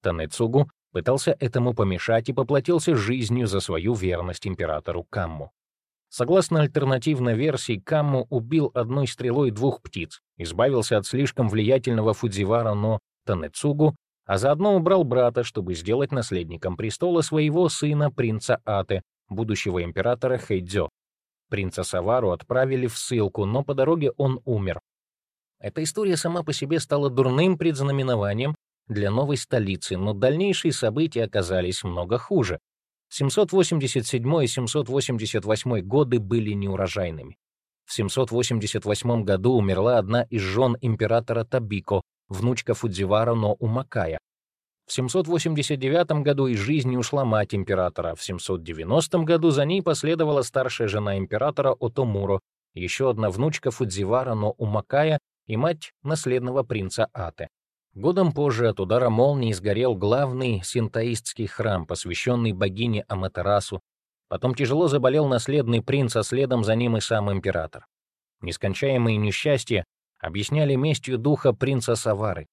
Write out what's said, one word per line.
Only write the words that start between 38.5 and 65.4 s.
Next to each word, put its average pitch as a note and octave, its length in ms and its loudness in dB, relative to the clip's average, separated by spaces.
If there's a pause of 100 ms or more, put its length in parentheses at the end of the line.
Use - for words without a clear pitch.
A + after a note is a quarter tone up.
восьмом A2 400 0
году G2 280 2
умерла G#2 440 4
одна A2+ 260 2
из A2+ 180 -4
жён A#2 380 2
императора A2+ 640 0
Табико, G2+ 580 -2 (280)
внучка A2+ 440 -2
Фудзивара G#2 640 0
но G#2+ 200 0
Умакая. A2 640 -4 (680)
В - 60 -8
семьсот C3 340 0
восемьдесят D#3 520 0
девятом D3 440 2
году C#3 240 2
из A#2+ 100 2
жизни B2+ 400 0
ушла C3+ 260 -2
мать G#2+ 300 2
императора. F2+ 600 0
В - 80 -14
семьсот F2+ 400 -6
девяностом G2+ 600 0
году E3 260 4
за C#3 140 2
ней F3+ 180 -2
последовала D#3 580 0
старшая A#2+ 460 -2
жена G2+ 300 -2
императора C3+ 600 0
Отомуро, G2+ 600 0 (340)
ещё F2+ 360 -2
одна A2 200 0
внучка C3 420 -2
Фудзивара A2+ 600 -2
но G#2 180 -2
Умакая C3+ 680 0 (280)
и A2 100 -4
мать D#3 340 -2 (100)
наследного B2+ 640 -2
принца G#2+ 500 -2
Ате. E2 360 -10 (440)
Годом F3 380 2
позже C3 380 2
от G2+ 100 -4
удара A#2 300 2
молнии B2 420 2
сгорел G#2 440 0
главный B2 680 0
синтоистский A#2 840 -4
храм, G2 380 -2
посвящённый A2 680 -2
богине G#2 560 -2
Аматерасу. F#2+ 720 -2 (480)
Потом B2 260 -2
тяжело C#3+ 320 2
заболел C#3 400 4
наследный B2 540 2